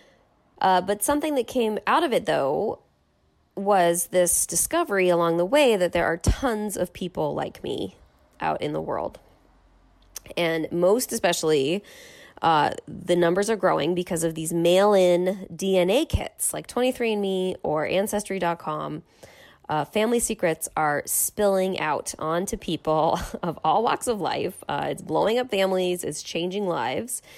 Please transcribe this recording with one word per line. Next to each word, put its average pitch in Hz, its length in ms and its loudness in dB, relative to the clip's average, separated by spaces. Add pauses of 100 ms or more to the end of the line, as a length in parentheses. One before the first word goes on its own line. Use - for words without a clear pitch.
(600)
Uh, 185 200 4
but 202 240 -4
something 294 320 0
that 233 100 0
came 220 400 -2
out 285 160 2
of 285 100 0
it, 185 140 0
though, 151 540 -2 (760)
was 185 540 2
this 180 380 2
discovery 202 640 0
along 170 280 4
the 175 80 2
way 240 320 4
that 180 160 0
there 170 140 2
are 165 100 0
tons 214 600 -2
of - 160 -4
people 156 420 -4
like - 280 -8
me - 320 -6 (460)
out 156 200 -2
in 147 120 -4
the 156 80 -4
world. 113 400 -6 (1200)
And 165 340 -2
most 190 400 2
especially, 165 720 0 (560)
uh, 156 300 4 (180)
the - 260 -2
numbers 180 360 2
are 220 60 0
growing 165 380 2
because 175 300 -4
of 165 100 0
these 160 200 -6
mail-in 180 1000 4
D 190 220 0
N 180 140 4
A 269 160 2
kits - 480 -4
like 156 120 -8
twenty-three 247 460 0
and 208 80 -2
me 185 420 -2
or 156 240 -2
Ancestry 202 520 -2
dot 170 200 -2
com. 151 440 -8 (640)
Uh, 151 160 0
family 226 340 0
secrets 185 480 -2 (120)
are 147 260 0
spilling 190 720 0
out 151 400 -4
onto 175 380 -2
people 156 640 0 (120)
<laughs> - 120 -10
of 170 200 -4
all 175 200 4
walks - 240 -2
of 220 120 0
life. 160 480 -4
Uh, 147 240 -4
it's 151 120 -8
blowing 170 360 0
up 254 120 -4
families. 185 540 0
It's - 180 -6
changing 185 440 -4
lives, 160 540 -4 (180)